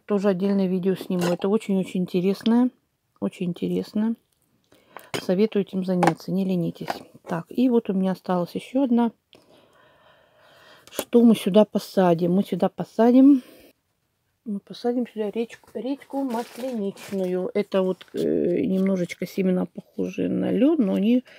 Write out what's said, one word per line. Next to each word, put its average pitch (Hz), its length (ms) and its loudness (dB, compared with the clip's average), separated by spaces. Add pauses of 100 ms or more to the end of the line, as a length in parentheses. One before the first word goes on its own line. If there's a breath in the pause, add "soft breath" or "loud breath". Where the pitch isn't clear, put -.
тоже 202 240 0
отдельное 196 380 0
видео 185 280 0
сниму. 180 360 -4
Это 185 160 -2
очень-очень 190 540 -2
интересное. 196 680 0 (500)
Очень 190 280 -6
интересно. 185 680 -4 (1080 loud breath)
Советую 202 420 0
этим 190 200 -8
заняться, 175 480 0
не 190 120 -2
ленитесь. 175 440 -4 (380)
Так, 175 240 -6
и 247 200 0
вот 233 200 0
у 190 40 -2
меня 190 180 0
осталась 180 420 -4
ещё 262 300 -4
одна. 233 280 0 (1800 soft breath)
Что - 320 2
мы 226 140 8
сюда 208 280 4
посадим? 175 680 0
Мы 190 100 2
сюда 185 260 -2
посадим, 247 760 4 (1000 loud breath)
мы 202 160 -8
посадим 240 480 -4
сюда 214 220 -6
речку, - 440 -8
редьку 269 500 -6
масляничную. 202 1300 -6
Это 196 280 0
вот, 185 320 -2
э, - 40 -8 (480)
немножечко 190 600 -2
семена 185 400 0
похожие 185 640 -8
на 185 240 -2
лёд, 277 280 2
но 196 140 0
они 226 300 0 (140 loud breath)